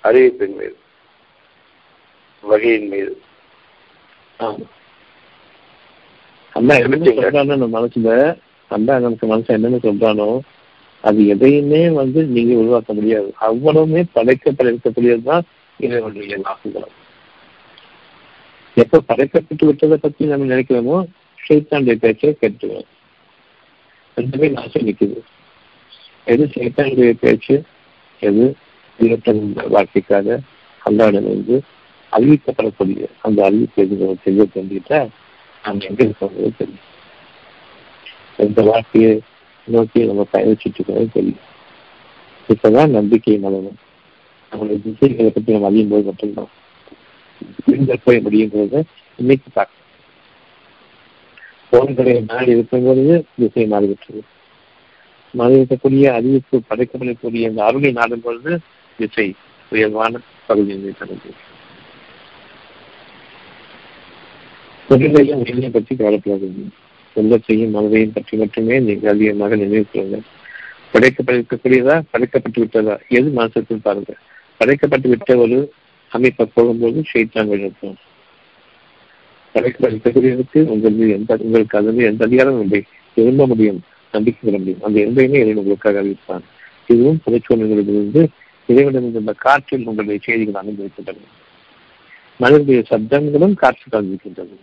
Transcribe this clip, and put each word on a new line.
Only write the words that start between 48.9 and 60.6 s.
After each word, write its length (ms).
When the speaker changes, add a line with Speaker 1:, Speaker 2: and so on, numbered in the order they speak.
Speaker 2:
இன்னைக்கு 360
பார்க்கணும். 260
போன்களை 580
நாடி 240
இருக்கும்போது 760
திசை 300
மாறிவிட்டது. 560
மாறிவிடக்கூடிய 760
அறிவிப்பு 580
படைக்கப்படக்கூடிய 800
அந்த 160
அருளை 280
நாடும் 300
பொழுது 380
திசை 380
உயர்வான 480
பகுதியை 540